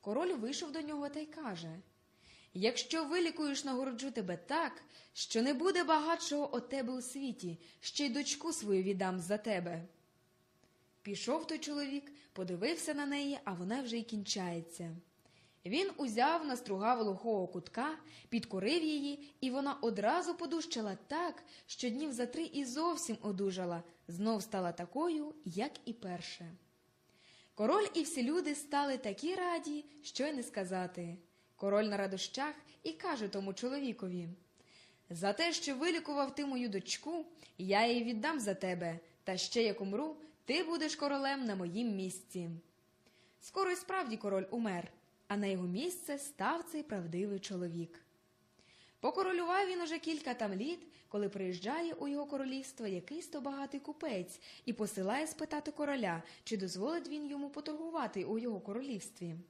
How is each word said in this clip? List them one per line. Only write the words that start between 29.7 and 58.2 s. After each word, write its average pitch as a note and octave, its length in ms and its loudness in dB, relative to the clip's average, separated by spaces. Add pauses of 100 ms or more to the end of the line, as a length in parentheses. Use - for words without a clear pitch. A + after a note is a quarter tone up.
що - 240 -2
й D#4 60 0
не B3+ 100 -2
сказати. F3+ 760 -4 (400)
Король G3+ 280 4
на G3+ 120 0
радощах G3+ 580 -2 (280)
і D#4+ 100 -2
каже C#4+ 360 -2
тому G3 260 -2
чоловікові: G3+ 760 -2 (840)
"За F3+ 220 0
те, E4 200 4
що C#4+ 220 0
вилікував C#4+ 600 2
ти C#4+ 120 -2
мою B3 220 0
дочку, D4+ 580 -4 (320)
я G3 280 6
її A#3+ 180 4
віддам B3 360 2
за G3+ 140 2
тебе, F3 440 -2 (260)
та F#3+ 120 -2
ще A3+ 260 2
як G3+ 180 2
умру, A3+ 360 -2 (280)
ти E4 200 2
будеш D#4 320 0
королем C#4 480 2
на G#3 120 2
моїм G3 400 0
місці". F3+ 540 -4 (880)
Скоро F#4+ 300 0
й F4+ 60 2
справді F4+ 400 -2
король G3 340 0
умер, G#3 420 0 (360)
а G3+ 80 0
на G3+ 100 2
його F#3+ 200 2
місце C#4+ 520 -2
став C#4+ 540 0
цей D4+ 100 -2
правдивий G3 580 -2
чоловік. F3 600 -4 (1000)
Покоролював F#4 680 2
він F4+ 120 0
уже E4 180 -2
кілька D4 360 0
там G#3+ 200 0
літ, D4 320 -4 (220)
коли G#3 200 0
приїжджає G3+ 640 -2
у C#4+ 160 -4
його C#4+ 180 0
королівство C4+ 600 -4
якийсь G3 400 -4
то D4 140 -6
багатий C#4 400 -4
купець B3+ 600 -4 (240)
і A#3+ 80 -2
посилає G#3+ 540 0
спитати D4+ 440 -4
короля, B3+ 520 0 (220)
чи A3+ 120 0
дозволить G3 520 0
він D4 180 -4
йому C#4+ 240 -4
поторгувати D4+ 760 -2